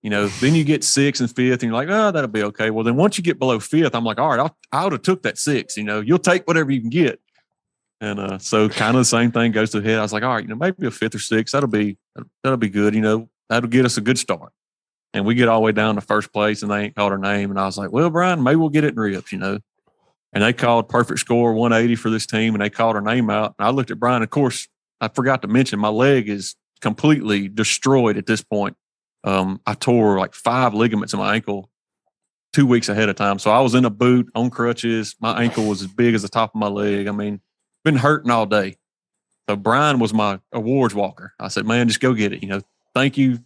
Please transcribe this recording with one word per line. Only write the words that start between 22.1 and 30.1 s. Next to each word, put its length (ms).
this 160
team, 280
and 60
they 80
called 260
our 60
name 300
out. 280
And 80
I 40
looked 200
at 80
Brian. 220
Of 80
course, 380
I 80
forgot 320
to 80
mention 300
my 100
leg 400
is 260
completely 680
destroyed 680
at 80
this 160
point. 340
Um, 420
I 80
tore, 440